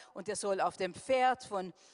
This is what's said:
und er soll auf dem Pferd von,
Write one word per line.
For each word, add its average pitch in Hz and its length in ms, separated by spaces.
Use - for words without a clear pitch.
und 202 160
er 196 80
soll 196 240
auf 175 160
dem 185 160
Pferd 254 500
von, 185 300